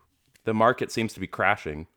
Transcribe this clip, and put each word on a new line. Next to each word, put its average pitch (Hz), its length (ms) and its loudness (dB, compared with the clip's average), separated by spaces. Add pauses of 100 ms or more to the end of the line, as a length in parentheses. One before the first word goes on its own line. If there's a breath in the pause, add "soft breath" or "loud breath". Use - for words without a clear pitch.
(440)
the 110 80 0
market 113 400 2
seems 113 220 -4
to - 60 -14
be 92 60 -6
crashing. 82 600 -2 (100)